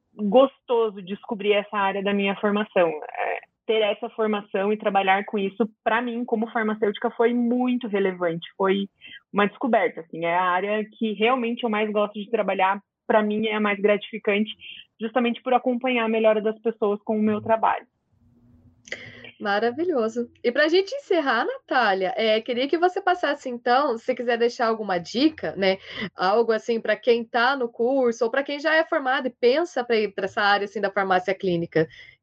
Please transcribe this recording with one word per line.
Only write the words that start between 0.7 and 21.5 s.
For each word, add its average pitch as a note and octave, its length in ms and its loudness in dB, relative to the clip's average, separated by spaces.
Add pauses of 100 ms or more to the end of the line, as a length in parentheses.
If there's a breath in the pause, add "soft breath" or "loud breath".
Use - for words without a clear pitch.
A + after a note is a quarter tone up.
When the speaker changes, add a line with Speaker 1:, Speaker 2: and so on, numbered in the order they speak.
Speaker 1:
descobrir G3+ 540 -2
essa G3+ 240 -2
área G3 240 0
da G3+ 100 0
minha G3 240 0
formação. G3+ 540 2
É, - 500 -6 (260)
ter A3 160 2
essa G#3+ 280 -2
formação G#3 640 -2
e G#3+ 40 0
trabalhar G3 480 0
com A3 140 -6
isso, G3 300 -2 (160)
pra A3+ 180 0
mim, A#3+ 220 -6
como A3+ 260 -4
farmacêutica, G#3+ 640 -2
foi A#3 200 2
muito B3 560 0
relevante, F3+ 580 -2 (100)
foi G3 320 0 (440 loud breath)
uma G3+ 140 2
descoberta, G3+ 540 0
assim, E3 240 -10
é E3+ 100 0
a F3+ 80 2
área G3 420 0 (140)
que A3 140 -2
realmente A#3 500 0
eu A#3 80 -2
mais G#3+ 200 0
gosto G#3 240 -2
de G#3 160 -10
trabalhar, G3 500 0 (260)
pra G#3+ 160 4
mim G#3 240 -2
é G#3+ 80 -2
a G#3+ 60 -2
mais G3+ 200 -2
gratificante, G#3 720 0 (500 loud breath)
justamente A#3 420 -2
por B3+ 120 2
acompanhar B3 500 0
a A3+ 40 0
melhora A3 320 4
das G#3+ 200 -2
pessoas G#3 420 -2
com A3 140 -2
o G#3+ 60 0
meu G#3+ 180 2
trabalho. A3 460 0 (1500 loud breath)
Speaker 2:
Maravilhoso. A#3 920 -2 (140)
E A#3+ 80 0
pra D4 160 2
gente F#4+ 260 2
encerrar, D4 500 0
Natália, A#3 720 0